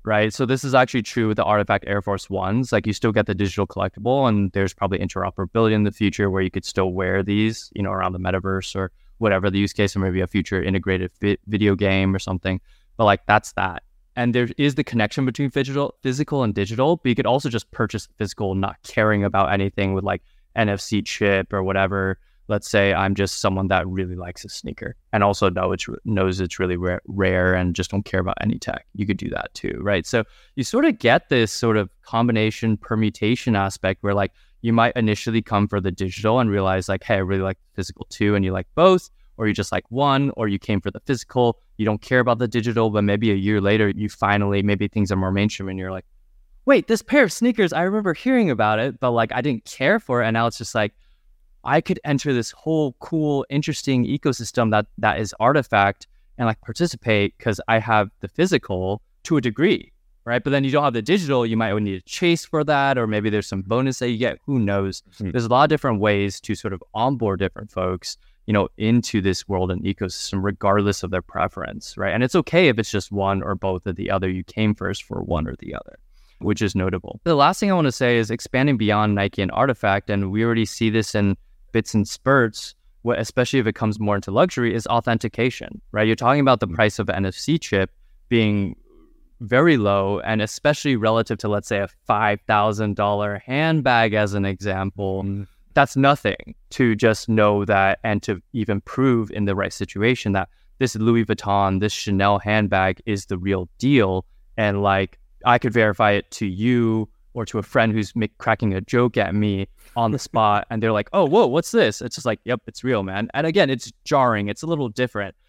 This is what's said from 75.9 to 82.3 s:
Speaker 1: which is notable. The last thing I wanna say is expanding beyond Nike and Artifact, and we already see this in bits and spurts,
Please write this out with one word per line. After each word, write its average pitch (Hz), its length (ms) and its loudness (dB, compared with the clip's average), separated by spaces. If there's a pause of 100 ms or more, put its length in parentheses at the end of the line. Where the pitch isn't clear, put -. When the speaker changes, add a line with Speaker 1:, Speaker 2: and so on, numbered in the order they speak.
Speaker 1:
which 104 220 -2
is 104 140 0
notable. 92 500 -4
The 165 100 2
last 147 240 4
thing 202 120 0
I - 20 2
wanna 156 180 2
say 120 280 2
is 110 120 0
expanding 131 460 0
beyond 107 380 2
Nike 101 260 0
and 95 100 0
Artifact, 110 580 0
and 98 220 -2
we 110 140 0
already 117 200 2
see 113 240 -2
this 110 240 0
in 101 220 2 (380)
bits 113 200 -2
and 101 140 2
spurts, - 680 0 (300)